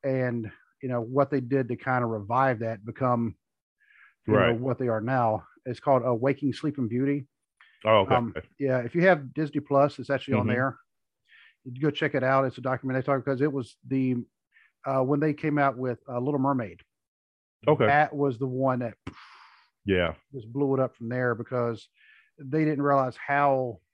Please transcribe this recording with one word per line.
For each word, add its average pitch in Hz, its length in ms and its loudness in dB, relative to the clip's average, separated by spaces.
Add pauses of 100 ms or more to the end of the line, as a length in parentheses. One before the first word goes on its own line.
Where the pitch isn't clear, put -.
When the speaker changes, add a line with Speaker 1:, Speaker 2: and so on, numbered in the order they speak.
Speaker 1:
And, 123 480 -2 (300)
you 127 80 -6
know, 123 120 -2
what 131 300 0
they 139 100 0
did 127 280 0
to 120 80 -4
kind 127 260 0
of 117 60 -2
revive 113 500 0
that, 110 260 -6
become, 117 500 -2 (920)
you 107 100 4
know, 90 140 6
Speaker 2:
Right. - 20 2
Speaker 1:
what 120 260 -4
they 127 100 -2
are 110 120 0
now. 113 440 0 (200)
It's 123 140 -8
called, 131 260 2
uh, 127 80 2
Waking 131 400 0
Sleeping 143 340 -4
Beauty. 135 400 -2 (580)
Speaker 2:
Oh, 107 160 8
okay. 127 140 2
Speaker 1:
Um, 120 200 0 (240)
yeah, 131 200 0
if 120 160 -6
you 170 80 2
have 156 300 4
Disney 147 280 -4
Plus, 139 380 2
it's 123 100 -12
actually 135 260 -2
on 123 120 2
Speaker 2:
Mm-hmm. - 0 -
Speaker 1:
there. 123 320 0 (880)
You 127 160 -10
go 151 100 2
check 147 240 -2
it 127 80 0
out. 135 220 2
It's 127 120 -6
a 127 40 -14
documentary 131 400 -2
they 131 40 -6
talk, 139 200 0
'cause 135 160 -2
it 147 120 0
was 131 240 -8 (100)
the, 131 280 0 (680)
uh, 135 180 0
when 143 160 0
they 156 140 0
came 147 260 -2
out 139 180 2
with, 127 220 -4 (100)
uh, 123 100 -4
Little 135 200 -2
Mermaid. 127 420 -2 (840)
Speaker 2:
Okay. 135 240 4
Speaker 1:
That 147 240 2
was 139 240 0
the 135 80 -4
one 127 320 0
that 117 180 -6 (880)
Speaker 2:
Yeah. 90 300 2 (180)
Speaker 1:
just 117 180 -14
blew 135 220 0
it 131 60 0
up 131 160 -2
from 117 140 -10
there, 123 260 -2
because 117 540 -6 (500)
they 151 260 -2
didn't 147 180 0
realize 135 340 2
how 135 640 0 (120)